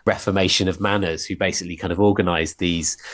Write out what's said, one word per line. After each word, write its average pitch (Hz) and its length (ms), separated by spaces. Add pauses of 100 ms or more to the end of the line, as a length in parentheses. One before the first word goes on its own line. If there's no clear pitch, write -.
Reformation 98 600
of 90 140
Manners, 98 440
who 95 120
basically 90 400
kind 87 160
of 87 80
organise 90 540
these 85 420 (160)